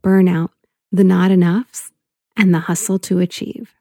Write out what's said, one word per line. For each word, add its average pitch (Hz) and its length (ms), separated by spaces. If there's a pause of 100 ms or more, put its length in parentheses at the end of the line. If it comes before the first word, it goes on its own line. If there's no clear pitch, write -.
burnout, 185 460 (420)
the 196 120
not 185 260
enoughs, 185 600 (440)
and 190 160
the 165 100
hustle 180 360
to 180 220
achieve. - 600